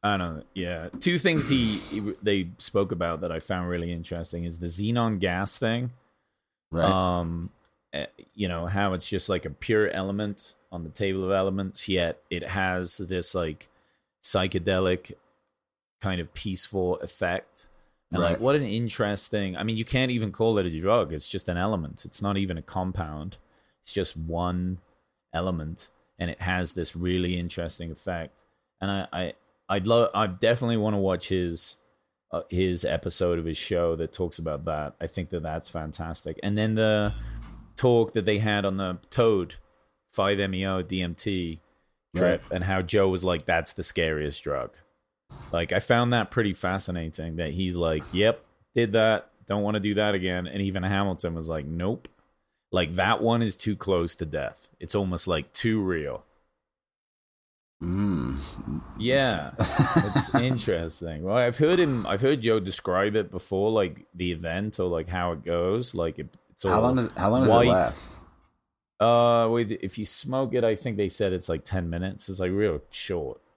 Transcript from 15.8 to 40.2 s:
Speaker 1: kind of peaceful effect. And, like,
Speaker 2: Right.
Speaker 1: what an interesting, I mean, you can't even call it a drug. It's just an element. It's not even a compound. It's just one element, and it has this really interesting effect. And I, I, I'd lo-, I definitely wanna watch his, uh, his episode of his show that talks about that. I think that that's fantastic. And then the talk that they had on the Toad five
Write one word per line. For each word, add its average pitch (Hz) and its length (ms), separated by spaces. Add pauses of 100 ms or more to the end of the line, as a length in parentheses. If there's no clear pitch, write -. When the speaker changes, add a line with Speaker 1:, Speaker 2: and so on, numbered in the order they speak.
Speaker 1:
kind 92 180
of 82 140
peaceful 92 680
effect. - 680 (440)
And, 87 100
like, 85 120
Speaker 2:
Right. 80 80
Speaker 1:
what 135 140
an 147 80
interesting, 104 960
I 87 60
mean, 110 140
you 113 80
can't 127 260
even 110 200
call 113 260
it 95 80
a 80 140
drug. 92 340
It's 73 140
just - 220
an 87 80
element. 90 480
It's - 160
not 101 160
even 92 200
a 80 40
compound. 90 760 (440)
It's - 120
just 92 220
one 90 640 (540)
element, 85 560 (300)
and 87 100
it - 120
has 90 320
this 85 220
really 90 440
interesting 85 520
effect. 82 520 (360)
And 98 120
I, 98 200
I, 90 220 (360)
I'd 98 180
lo-, 117 260
I 104 140
definitely 117 500
wanna 104 220
watch 92 300
his, 90 480 (540)
uh, 85 180
his 90 360
episode 85 540
of 82 60
his 80 120
show 85 380
that 82 180
talks 87 260
about 78 260
that. 76 360
I 82 60
think 87 220
that 85 140
that's 80 260
fantastic. 80 720
And 101 140
then 110 180
the 107 380 (600)
talk 117 380
that 104 120
they 107 140
had 104 260
on 95 120
the 92 200 (120)
Toad 110 460 (560)
five 98 280